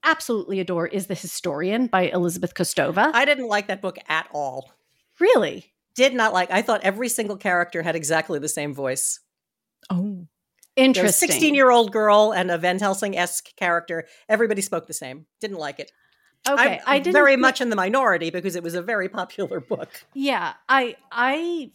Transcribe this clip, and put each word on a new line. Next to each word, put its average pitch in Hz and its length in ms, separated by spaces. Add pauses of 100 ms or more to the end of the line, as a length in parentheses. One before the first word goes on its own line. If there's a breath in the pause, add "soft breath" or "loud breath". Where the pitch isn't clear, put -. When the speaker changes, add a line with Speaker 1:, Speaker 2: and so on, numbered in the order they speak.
Speaker 1:
absolutely 226 540
adore 175 300
is 190 180
The 185 80
Historian 185 720
by 190 220
Elizabeth 175 460
Kostova. 180 600
Speaker 2:
I 247 100
didn't 269 220
like 208 220
that 196 120
book 185 180 (100)
at 160 240
all. 135 400 (480)
Speaker 1:
Really? 339 520 (220)
Speaker 2:
Did 254 200
not 226 180
like, 180 180
I 190 120
thought 226 200
every 208 260
single 208 280
character 175 460
had 165 120
exactly 160 460
the 151 80
same 147 260
voice. 131 460 (680)
Speaker 3:
Oh. 185 360 (480)
Speaker 1:
Interesting. 262 200
Speaker 2:
There 185 100
was - 100
a - 40
sixteen-year-old 269 760
girl 214 400
and 180 180
a 170 80
Van 180 200
Helsing-esque 196 760
character. 170 500 (220 soft breath)
Everybody 214 340
spoke 175 260
the 160 60
same. 139 320 (140)
Didn't 196 180
like 147 220
it. - 120 (560)
Speaker 1:
Okay, 247 300
Speaker 2:
I'm - 80
Speaker 1:
I 190 120
didn't 185 140
Speaker 2:
very 277 240
Speaker 1:
thi- 247 40
Speaker 2:
much 262 200
in 240 100
the 208 60
minority 190 540
because 180 260
it 170 80
was 170 100
a 180 80
very 196 260
popular 185 520
book. 165 300 (240)
Speaker 1:
Yeah, 254 400 (140)
I, 262 280 (160)
I 294 640